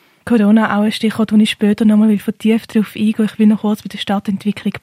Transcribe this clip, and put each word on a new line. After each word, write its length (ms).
Corona 520
auch 60
ein 100
Stichwort, 400
wo 40
ich 140
später 340
noch 120
mal 220
vertieft 560
darauf 220
eingehen 220
will. 80
Ich 120
will 80
noch 140
kurz 220
bei 60
der 100
Stadtentwicklung 840